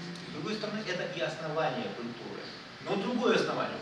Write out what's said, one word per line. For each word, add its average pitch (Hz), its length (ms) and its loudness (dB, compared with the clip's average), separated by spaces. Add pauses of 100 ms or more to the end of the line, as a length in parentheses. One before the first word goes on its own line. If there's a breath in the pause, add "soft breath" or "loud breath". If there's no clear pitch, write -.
(300)
с - 40 -8
другой 202 220 -2
стороны, 208 320 -2
это - 160 0 (120)
и 170 60 -2
основание 151 760 0
культуры. 117 460 -6 (440)
Но 185 100 2
другое 220 400 6
основание. - 460 2